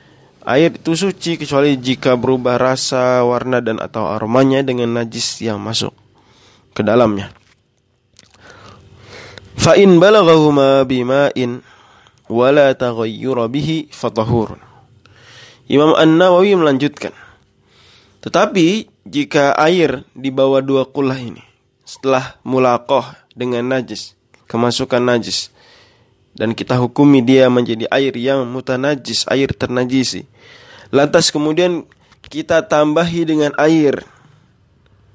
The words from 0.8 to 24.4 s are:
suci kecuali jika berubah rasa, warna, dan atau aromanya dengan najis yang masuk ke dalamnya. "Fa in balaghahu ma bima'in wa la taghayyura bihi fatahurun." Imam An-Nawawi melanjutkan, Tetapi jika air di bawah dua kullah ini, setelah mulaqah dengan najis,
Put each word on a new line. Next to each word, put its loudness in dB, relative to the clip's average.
suci -4
kecuali 0
jika -2
berubah -2
rasa, 0
warna, -2
dan -6
atau -6
aromanya 2
dengan -2
najis -8
yang -6
masuk -6
ke -4
dalamnya. 2
"Fa 4
in 8
balaghahu 6
ma 4
bima'in -2
wa 0
la 4
taghayyura -4
bihi -6
fatahurun." -2
Imam 4
An-Nawawi 4
melanjutkan, -2
Tetapi 0
jika -2
air 0
di -8
bawah 2
dua -2
kullah -4
ini, -14
setelah -4
mulaqah 0
dengan -6
najis, -8